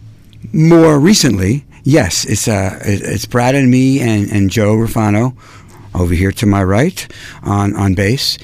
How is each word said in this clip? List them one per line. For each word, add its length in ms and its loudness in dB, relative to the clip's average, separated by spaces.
more 460 4
recently, 680 2
yes, 400 0
it's, 240 -4
uh, 360 -2
it, 180 -2
it's 240 -6
Brad 280 0
and 160 2
me 300 2
and, 300 -2
and 200 0
Joe 240 0
Ruffano 640 0
over 200 -2
here 180 0
to 140 -4
my 160 2
right 440 -2
on, 340 -2
on 180 0
bass, 500 -2